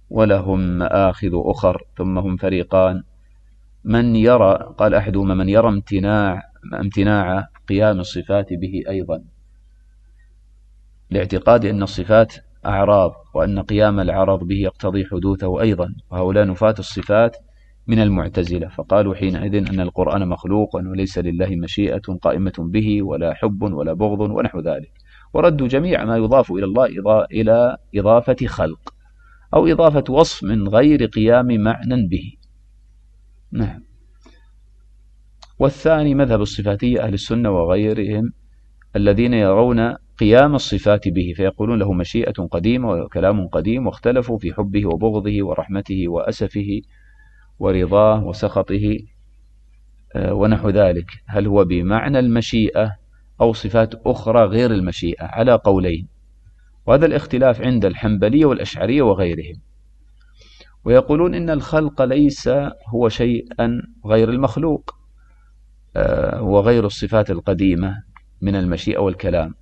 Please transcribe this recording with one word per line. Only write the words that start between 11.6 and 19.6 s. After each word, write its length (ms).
أن 180
الصفات 520
أعراض، 460
وأن 280
قيام 380
العرض 440
به 120
يقتضي 480
حدوثه 560
أيضًا، 340
وهؤلاء 360
نفاة 320
الصفات 580
من 120
المعتزلة، 680
فقالوا 460
حينئذ 400
أن 260